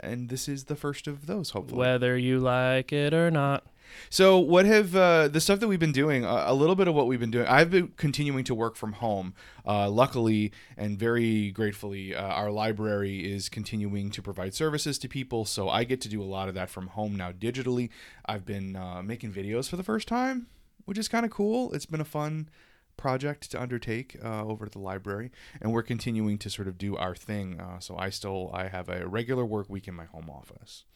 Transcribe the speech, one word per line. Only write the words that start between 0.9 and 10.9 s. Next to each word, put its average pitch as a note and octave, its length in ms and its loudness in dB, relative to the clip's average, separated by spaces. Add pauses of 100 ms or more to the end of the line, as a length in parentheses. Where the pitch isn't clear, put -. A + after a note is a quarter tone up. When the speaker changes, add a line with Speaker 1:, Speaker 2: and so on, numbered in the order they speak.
Speaker 1:
of C#3+ 180 -10
those, F#3 240 -4
hopefully. A2+ 300 -4
Speaker 2:
Whether B2+ 360 4
you B2+ 220 2
like B2+ 540 2
it C#3+ 200 2
or E3+ 180 4
not. C#3 340 2 (440)
Speaker 1:
So F#3+ 300 10
what F3 260 8
have, G#3 320 6
uh, E3+ 320 8
the D3+ 120 2
stuff G3 200 4
that A3+ 80 2
we've F#3+ 100 2
been D#3+ 140 2
doing, C3+ 320 4
uh, G2+ 220 2
a B2 80 4
little D#3+ 220 6
bit F#3 120 4
of D#3+ 60 2
what C#3+ 120 6
we've B2 140 2
been A2+ 120 0
doing, A#2+ 140 2
I've D#3 240 8
been F3+ 180 4 (100)
continuing C#3+ 460 0
to B2+ 100 -2
work A2+ 220 -2
from G#2+ 180 -6
home. G2+ 400 -4 (320)
Uh, G2+ 240 2
luckily A2 600 2 (280)
and G#2 200 -4